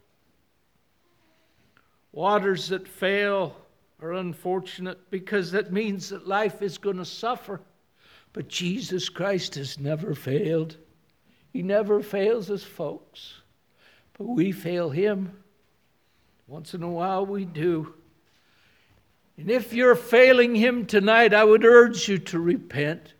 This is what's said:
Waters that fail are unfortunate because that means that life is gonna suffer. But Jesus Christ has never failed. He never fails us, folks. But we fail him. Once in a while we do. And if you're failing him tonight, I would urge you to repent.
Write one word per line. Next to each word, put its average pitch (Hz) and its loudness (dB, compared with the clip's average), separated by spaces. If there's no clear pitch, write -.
Waters 190 -2
that 196 -8
fail 196 -4
are 165 -10
unfortunate 180 -8
because 190 -6
that 196 -4
means 196 -6
that - -16
life 196 -4
is 190 -6
gonna 185 -6
suffer. 226 -10
But 170 -12
Jesus 185 -6
Christ 185 -6
has 139 -12
never 151 -6
failed. 160 -4
He 175 -8
never 208 0
fails 202 -2
us, 202 -8
folks. - -14
But 214 -12
we 196 0
fail 175 -6
him. 190 -4
Once 156 -18
in 170 -10
a 170 -8
while 185 -4
we 196 -6
do. 160 -4
And 160 -6
if 240 -2
you're 240 6
failing 240 6
him 240 2
tonight, 220 4
I 214 6
would 214 8
urge 233 8
you 196 0
to - -6
repent. 165 -4